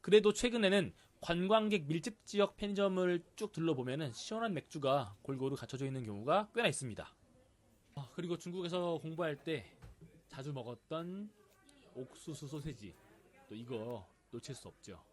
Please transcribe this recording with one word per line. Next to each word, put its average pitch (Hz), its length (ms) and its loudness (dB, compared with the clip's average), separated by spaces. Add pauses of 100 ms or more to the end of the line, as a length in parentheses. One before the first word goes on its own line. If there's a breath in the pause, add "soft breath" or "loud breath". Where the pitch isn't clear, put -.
그래도 208 320 8
최근에는 202 600 4 (260 soft breath)
관광객 190 680 4
밀집 170 380 -2
지역 202 320 2
편의점을 185 680 2 (100)
쭉 208 180 -6
둘러보면은 143 600 0
시원한 220 420 -2
맥주가 135 680 0
골고루 135 340 -2
갖춰져 131 280 -6
있는 131 200 -4
경우가 120 500 0
꽤나 226 140 4
있습니다. 107 460 -4 (800)
아, 135 180 -10
그리고 170 220 -4
중국에서 175 640 -2
공부할 160 380 -2
때 147 300 -2 (600)
자주 143 240 -8
먹었던 160 760 -6 (680)
옥수수 143 520 -10
소세지, 131 480 -8 (540)
또 110 60 -10
이거 117 520 -6 (240)
놓칠 123 240 -8
수 - 140 -16
없죠. 85 340 -16 (100)